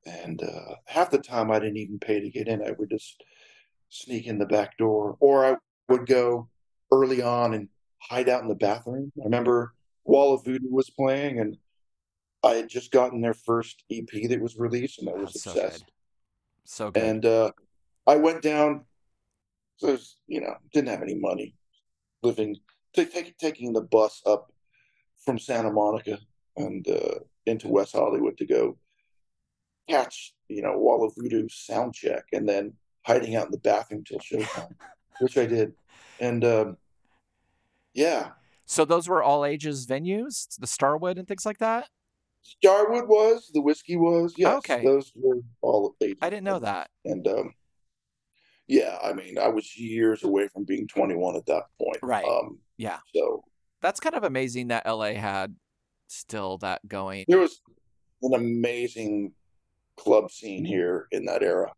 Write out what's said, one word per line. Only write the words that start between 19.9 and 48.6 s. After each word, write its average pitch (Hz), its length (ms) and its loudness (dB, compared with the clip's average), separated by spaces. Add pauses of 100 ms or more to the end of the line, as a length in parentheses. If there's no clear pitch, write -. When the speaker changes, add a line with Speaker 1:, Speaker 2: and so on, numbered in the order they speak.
Speaker 1:
was, - 260 -6 (100)
you - 140 -6
know, - 140 -8 (180)
didn't 143 160 2
have 101 140 -6
any 95 120 -6
money, 92 400 -6 (680)
living, 107 340 -2 (380)
ta-, 175 80 4
ta-, 170 260 -6 (100)
taking 123 340 -4
the 110 80 2
bus 107 440 2
up 104 260 2 (720)
from 127 140 -2
Santa 113 340 -4
Monica 107 460 -2 (400)
and, 98 320 -8
uh, - 300 -2 (260)
into 113 220 -4
West - 260 2
Hollywood - 460 0
to - 80 -4
go 58 300 0 (1120)
catch, - 460 -2 (140)
you 104 160 -8
know, 98 160 0
Wall 113 260 4
of 104 100 -2
Voodoo - 340 -2
sound 113 440 -6
check, - 300 -4 (100)
and 107 160 -2
then 101 240 -2 (320)
hiding 117 300 0
out 101 120 -2
in - 40 -10
the - 60 -8
bathroom 107 440 -2
till - 180 -12
showtime, - 540 -8 (220)
Speaker 2:
<laughs> - 240 -20
Speaker 1:
which 127 180 0
I 123 80 4
did. 110 280 0 (480)
And, 120 240 0
um, 110 320 2 (1160)
yeah. 143 380 0 (340)
Speaker 2:
So - 200 2
those 170 240 0
were 175 120 2
all 143 220 4
ages 143 420 -4
venues, 180 720 -6
the - 100 -12
Starwood 156 500 0
and 185 100 -14
things 196 180 -8
like 214 120 -6
that? 233 320 -2 (540)
Speaker 1:
Starwood 208 640 4
was, 220 440 4
the 151 80 2
Whiskey 151 360 0
was, 170 400 4
yes. 190 220 6
Speaker 2:
Okay. 123 260 -2
Speaker 1:
Those 135 300 4
were 127 240 2 (220)
all 107 400 0
ages 98 200 -2
Speaker 2:
I 170 80 -2
didn't 196 160 -8
know 196 140 -2
Speaker 1:
venues. - 20 -8
Speaker 2:
that. 98 280 -6 (140)
Speaker 1:
And, - 240 -4
um, - 260 -4 (1120)